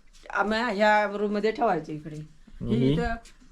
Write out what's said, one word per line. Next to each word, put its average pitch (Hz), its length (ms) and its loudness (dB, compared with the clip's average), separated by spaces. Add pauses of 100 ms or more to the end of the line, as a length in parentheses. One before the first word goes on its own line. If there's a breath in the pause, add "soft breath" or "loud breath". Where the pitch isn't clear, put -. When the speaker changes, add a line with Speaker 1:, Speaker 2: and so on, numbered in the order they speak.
(340)
Speaker 1:
आम्ही 214 260 0
ह्या 208 580 2
रूम 208 140 -2
मध्ये 208 200 0
ठेवायचं 190 420 -2
इकडे. 151 220 -12
Speaker 2:
आणि - 600 -6
Speaker 1:
ही - 0 -
Speaker 2:
ही? 131 180 4
Speaker 1:
इथं, 196 100 0 (480)